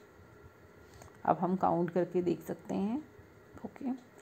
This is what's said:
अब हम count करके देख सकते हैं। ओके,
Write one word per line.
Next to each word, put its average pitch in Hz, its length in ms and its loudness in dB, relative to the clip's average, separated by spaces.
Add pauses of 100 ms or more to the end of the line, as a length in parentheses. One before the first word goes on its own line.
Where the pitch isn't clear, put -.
(1200)
अब 165 140 4
हम 180 180 2
count 175 340 4
करके 175 320 2
देख 175 200 0
सकते - 320 -6
हैं। 208 240 0 (640)
ओके, - 280 -6 (300)